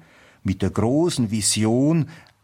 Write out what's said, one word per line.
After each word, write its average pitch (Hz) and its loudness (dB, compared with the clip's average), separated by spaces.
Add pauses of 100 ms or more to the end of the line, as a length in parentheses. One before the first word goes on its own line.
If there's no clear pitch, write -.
(440)
mit 95 -2
der 95 0
großen 123 0
Vision 117 0 (340)